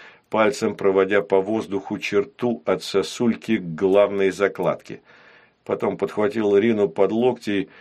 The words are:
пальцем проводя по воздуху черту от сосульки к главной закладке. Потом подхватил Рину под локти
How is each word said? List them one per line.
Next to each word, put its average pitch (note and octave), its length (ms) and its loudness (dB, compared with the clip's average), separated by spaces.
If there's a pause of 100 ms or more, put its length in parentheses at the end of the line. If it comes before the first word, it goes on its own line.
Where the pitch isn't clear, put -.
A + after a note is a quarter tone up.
(300)
пальцем G#2+ 460 0
проводя G2 460 2
по G2 180 2
воздуху G2 580 -4
черту G#2 680 -4
от F#2 180 -2
сосульки G#2+ 720 -2
к E2+ 180 -8
главной G2 560 2
закладке. F#2 680 -4 (680)
Потом G2 280 -2
подхватил G2+ 600 0
Рину G#2 320 2
под G2 220 0
локти A2 580 -2 (120)